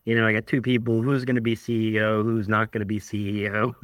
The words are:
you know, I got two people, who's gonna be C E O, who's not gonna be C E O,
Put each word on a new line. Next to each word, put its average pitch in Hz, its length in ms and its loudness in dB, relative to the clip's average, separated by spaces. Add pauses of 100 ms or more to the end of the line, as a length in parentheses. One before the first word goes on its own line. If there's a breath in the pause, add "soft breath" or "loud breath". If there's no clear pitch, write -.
you 113 100 0
know, 113 120 4
I 110 60 4
got 113 140 -2
two 131 140 0
people, 117 400 2
who's 131 240 0
gonna 123 160 2
be 113 140 0
C 110 400 -2
E 107 60 2
O, 110 220 2
who's 113 240 0
not 110 240 2
gonna 110 140 -4
be 101 140 -4
C 101 440 -4
E 104 60 -2
O, 110 340 -2